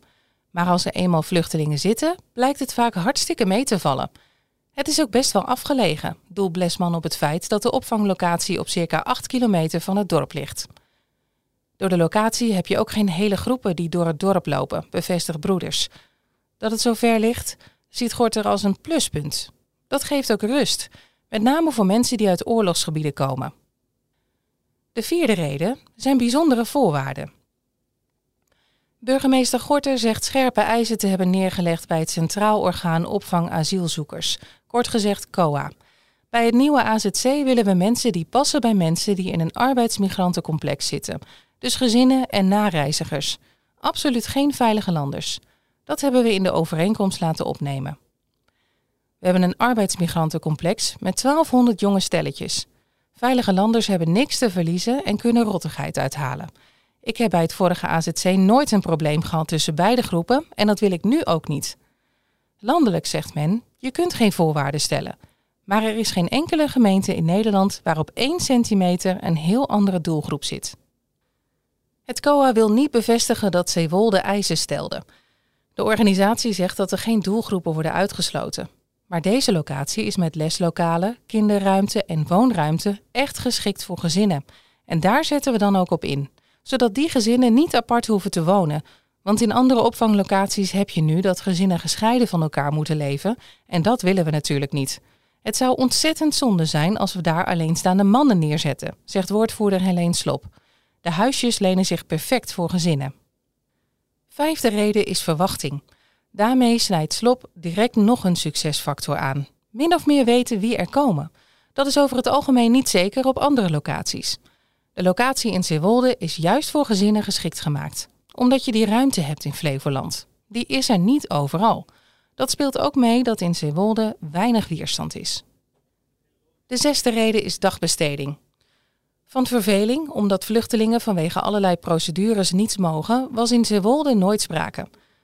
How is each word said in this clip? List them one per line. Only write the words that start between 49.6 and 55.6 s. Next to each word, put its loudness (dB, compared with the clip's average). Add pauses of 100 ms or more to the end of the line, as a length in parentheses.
met -4
twaalfhonderd 2
jonge 2
stelletjes. -4 (500)
Veilige 2
landers 2
hebben 0
niks 0
te 2
verliezen -2
en -2
kunnen 2
rottigheid -6